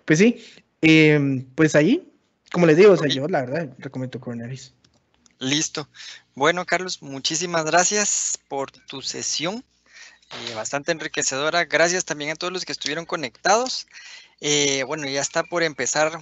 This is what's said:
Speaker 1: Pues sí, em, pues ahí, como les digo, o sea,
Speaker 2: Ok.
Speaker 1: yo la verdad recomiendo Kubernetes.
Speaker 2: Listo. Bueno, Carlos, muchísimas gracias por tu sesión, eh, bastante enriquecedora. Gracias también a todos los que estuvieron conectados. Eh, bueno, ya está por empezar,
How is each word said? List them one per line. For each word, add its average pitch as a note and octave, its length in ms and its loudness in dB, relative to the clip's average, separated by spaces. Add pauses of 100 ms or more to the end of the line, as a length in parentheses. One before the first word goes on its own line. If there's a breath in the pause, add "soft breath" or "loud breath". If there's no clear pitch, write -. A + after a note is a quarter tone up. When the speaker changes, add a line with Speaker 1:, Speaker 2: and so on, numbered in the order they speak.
Speaker 1:
Pues D#3 140 4
sí, A#3 260 4 (380 loud breath)
em, D3+ 600 6 (100)
pues D#3 220 2
ahí, G#3 340 2 (400)
como F3 160 4
les D#3 100 8
digo, G3+ 160 10
o E3+ 40 6
sea, D3+ 100 0
Speaker 2:
Ok. C#3 60 0
Speaker 1:
yo C3+ 160 -4
la D#3 160 -2
verdad C#3 340 -6
recomiendo C3 420 -10
Kubernetes. A#2+ 540 -12 (640)
Speaker 2:
Listo. D3 500 -4 (460 loud breath)
Bueno, E3+ 320 0
Carlos, F3+ 360 -6
muchísimas D#3+ 640 -6
gracias F#3 720 0 (120)
por C#3 240 -8
tu - 280 -16
sesión, D#3 600 -8 (880 loud breath)
eh, A#2 60 -10
bastante C#3+ 340 -8
enriquecedora. D3+ 760 -4
Gracias E3+ 380 0
también D3 280 -6
a - 20 -6
todos F3+ 180 -8
los F3+ 120 -8
que D3+ 80 -10
estuvieron D#3 340 -6
conectados. F3+ 800 -2 (560 loud breath)
Eh, C#3+ 440 0
bueno, D3 220 -8
ya C#3 140 -4
está E3 220 -4
por E3+ 180 -4
empezar, D3+ 600 -2